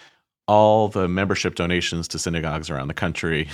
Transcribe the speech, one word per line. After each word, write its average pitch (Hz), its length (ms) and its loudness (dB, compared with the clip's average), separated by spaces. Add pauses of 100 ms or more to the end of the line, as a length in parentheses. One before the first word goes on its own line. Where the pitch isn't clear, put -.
(480)
all 107 400 6
the 98 200 -2
membership 92 480 0
donations 85 540 -2
to - 100 -6
synagogues 80 500 -4
around 69 180 -4
the 73 60 -6
country, 80 600 -2